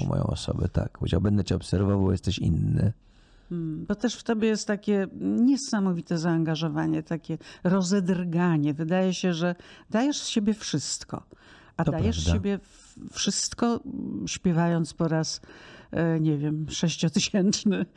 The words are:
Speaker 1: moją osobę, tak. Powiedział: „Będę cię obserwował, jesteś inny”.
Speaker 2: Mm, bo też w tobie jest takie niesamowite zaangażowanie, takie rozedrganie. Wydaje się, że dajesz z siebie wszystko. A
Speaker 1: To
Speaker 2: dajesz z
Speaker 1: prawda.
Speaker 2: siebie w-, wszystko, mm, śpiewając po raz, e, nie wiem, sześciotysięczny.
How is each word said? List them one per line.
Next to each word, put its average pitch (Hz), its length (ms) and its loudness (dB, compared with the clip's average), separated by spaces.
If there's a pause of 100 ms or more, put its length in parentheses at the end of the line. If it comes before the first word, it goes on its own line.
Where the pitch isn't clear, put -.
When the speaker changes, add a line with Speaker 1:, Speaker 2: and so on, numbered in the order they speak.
Speaker 1:
moją - 140 0
osobę, - 460 -2
tak. - 300 -2
Powiedział: 82 220 0
„Będę 101 240 2
cię 90 120 0
obserwował, 98 560 2
jesteś 92 260 0
inny”. - 540 2 (600)
Speaker 2:
Mm, 165 340 -6
bo 208 80 -2
też 214 200 -2
w - 80 -14
tobie 220 260 0
jest 214 180 0
takie 202 400 0 (140)
niesamowite 196 960 2
zaangażowanie, 160 840 0
takie 160 360 -6 (260)
rozedrganie. 175 1080 2
Wydaje 180 400 0
się, 180 200 0
że 175 200 0 (360)
dajesz 269 300 0
z - 80 -8
siebie 214 260 2
wszystko. - 680 -6 (540)
A 165 80 0
Speaker 1:
To 147 80 2
Speaker 2:
dajesz 82 280 0
z 78 40 -4
Speaker 1:
prawda. 85 140 4
Speaker 2:
siebie 98 200 -2
w-, - 540 -20
wszystko, - 540 -2 (180)
mm, - 440 -8
śpiewając 170 640 2
po 165 140 0
raz, 160 320 -2 (500)
e, 165 300 0
nie 156 180 2
wiem, 151 320 -2
sześciotysięczny. 185 1160 0 (100)